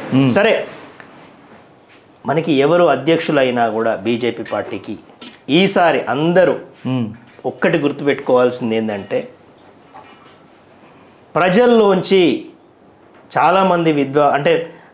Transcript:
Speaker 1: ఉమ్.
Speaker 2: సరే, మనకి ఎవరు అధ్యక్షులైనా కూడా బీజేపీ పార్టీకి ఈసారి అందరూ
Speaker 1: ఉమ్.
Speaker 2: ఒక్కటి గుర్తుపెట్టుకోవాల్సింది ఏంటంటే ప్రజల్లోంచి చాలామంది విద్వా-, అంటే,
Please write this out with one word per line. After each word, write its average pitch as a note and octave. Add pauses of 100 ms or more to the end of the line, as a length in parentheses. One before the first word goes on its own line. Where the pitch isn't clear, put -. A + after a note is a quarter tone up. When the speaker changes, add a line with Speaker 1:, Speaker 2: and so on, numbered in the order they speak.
(120)
Speaker 1:
ఉమ్. C3
Speaker 2:
సరే, G3+ (1600)
మనకి D#3
ఎవరు D3+
అధ్యక్షులైనా C3+
కూడా A2+
బీజేపీ A2+
పార్టీకి G#2 (520)
ఈసారి F3
అందరూ D#3+ (340)
Speaker 1:
ఉమ్. A#2+ (320)
Speaker 2:
ఒక్కటి E3+
గుర్తుపెట్టుకోవాల్సింది B2+
ఏంటంటే G#2+ (2000)
ప్రజల్లోంచి F#3+ (920)
చాలామంది E3+
విద్వా-, C#3+
అంటే, D3+ (220)